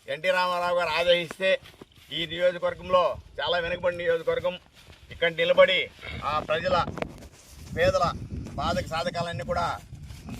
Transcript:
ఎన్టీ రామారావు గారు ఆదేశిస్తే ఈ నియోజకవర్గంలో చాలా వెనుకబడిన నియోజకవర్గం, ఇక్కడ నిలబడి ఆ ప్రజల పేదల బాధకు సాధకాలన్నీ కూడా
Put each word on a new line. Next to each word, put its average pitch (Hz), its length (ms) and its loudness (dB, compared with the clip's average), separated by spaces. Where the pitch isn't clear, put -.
ఎన్టీ 156 220 -2
రామారావు 180 480 2
గారు 170 120 0
ఆదేశిస్తే 175 600 2
ఈ 151 160 -6
నియోజకవర్గంలో 175 800 2
చాలా 151 220 0
వెనుకబడిన 175 440 -2
నియోజకవర్గం, 165 520 0
ఇక్కడ 170 200 0
నిలబడి 180 400 6
ఆ 143 100 0
ప్రజల 175 280 0
పేదల 180 320 2
బాధకు 170 320 -2
సాధకాలన్నీ 170 560 -6
కూడా 175 200 -2